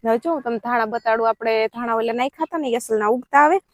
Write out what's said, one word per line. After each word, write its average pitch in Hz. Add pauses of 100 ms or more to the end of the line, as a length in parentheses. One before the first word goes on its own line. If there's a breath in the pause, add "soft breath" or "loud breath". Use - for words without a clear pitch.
હવે 226
જો 339
હું 294
તમને 233
ધાણા 240
બતાડું. 226
આપણે 220
ધાણા 233
ઓલા 226
નાખ્યા 254
હતા 320
ને, 285
એ 233
અસલના 220
ઉગતા 247
આવે. 294 (140)